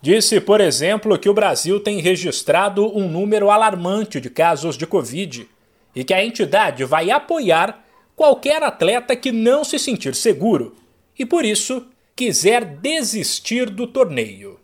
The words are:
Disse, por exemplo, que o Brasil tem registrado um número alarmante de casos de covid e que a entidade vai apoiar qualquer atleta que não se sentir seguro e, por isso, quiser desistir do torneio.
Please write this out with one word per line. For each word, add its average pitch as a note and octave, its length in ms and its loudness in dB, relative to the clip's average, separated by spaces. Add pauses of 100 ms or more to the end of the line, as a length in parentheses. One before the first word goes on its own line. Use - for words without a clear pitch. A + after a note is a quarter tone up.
Disse, G3 400 2
por G#3+ 200 4
exemplo, F#3 580 0
que G#3 100 0
o G3+ 40 4
Brasil G3 460 0
tem G#3 200 -4
registrado F#3 880 0 (100)
um G3 100 -2
número G3+ 440 2
alarmante G#3 680 0
de B2 120 -12
casos D#3 480 0
de D#3+ 80 -6
covid C3+ 600 -4 (480)
e B2+ 80 -6
que B2+ 80 -2
a F#3+ 140 2
entidade F#3 580 0
vai D#3+ 280 0
apoiar A3+ 760 0 (300)
qualquer D4+ 480 2
atleta A#3+ 520 0
que B3+ 160 -6
não A#3+ 320 2
se D4+ 140 -4
sentir F#3+ 380 -4
seguro E3 600 0 (440)
e, C4 40 -4
por D#4 220 0
isso, A#3+ 400 -4 (300)
quiser G#3+ 500 0
desistir A3 1040 -4
do G#3 160 -8
torneio. A2+ 800 -4